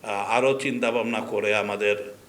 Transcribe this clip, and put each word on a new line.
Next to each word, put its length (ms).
আ, 40
আরও 520
চিন্তাভাবনা 640
করে 340
আমাদের 580